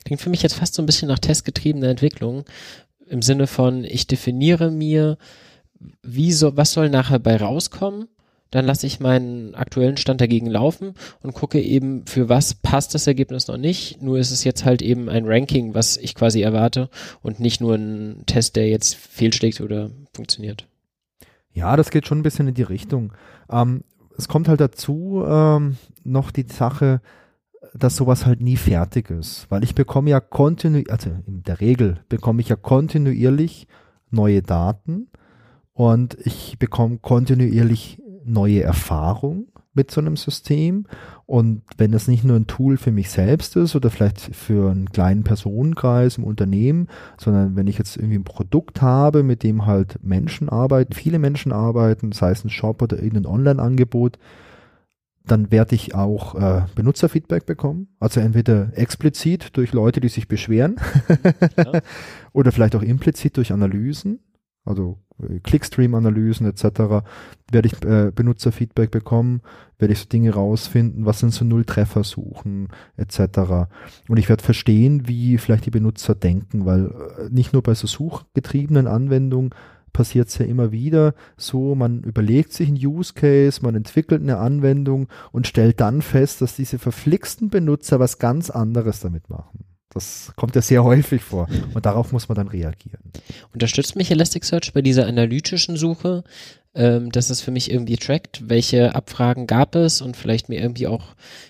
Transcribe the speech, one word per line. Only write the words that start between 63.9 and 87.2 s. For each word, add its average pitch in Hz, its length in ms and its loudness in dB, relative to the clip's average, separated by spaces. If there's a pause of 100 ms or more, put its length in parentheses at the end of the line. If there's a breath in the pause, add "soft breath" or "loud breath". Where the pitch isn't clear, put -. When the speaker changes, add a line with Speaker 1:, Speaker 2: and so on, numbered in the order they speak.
Speaker 2:
also, 92 340 -6 (220)
äh, - 180 -8
Clickstream-Analysen 113 1080 0
et 98 100 -4
cetera, 104 460 0 (480 loud breath)
werde 117 160 4
ich, - 180 -4
äh, 104 280 4
Benutzerfeedback 117 800 0
bekommen, 117 500 0 (360 loud breath)
werde 104 160 2
ich 110 60 0
so - 80 -14
Dinge 113 260 2
rausfinden, 110 720 0
was 107 140 0
sind 117 140 2
so 123 120 -2
Nulltreffersuchen 104 1200 -2 (280 loud breath)
et - 140 -8
cetera. 92 580 0 (380 loud breath)
Und 113 100 2
ich - 120 2
werde 113 140 4
verstehen, 123 640 4
wie 120 300 2
vielleicht 113 280 0
die 117 60 -4
Benutzer 110 440 0
denken, 95 500 -2
weil, 92 220 2
äh, - 420 -12
nicht 127 240 2
nur 131 100 4
bei 117 120 2
so 110 120 -8
suchgetriebenen 143 1000 -2
Anwendungen 131 640 0 (420 loud breath)
passiert's - 440 0
ja - 80 -2
immer 117 260 0
wieder 156 420 2 (220 loud breath)
so, 135 400 -4
man 120 280 0
überlegt 113 500 0
sich 156 160 -2
einen 143 80 0
Use 147 360 -4
Case, 139 480 4
man 117 140 0
entwickelt 156 460 0
eine 135 160 -2
Anwendung 135 720 0 (240 loud breath)
und 123 140 -2
stellt 113 340 4
dann 120 200 2
fest, - 400 0
dass 127 140 -4
diese 127 240 -6
verflixten - 680 -4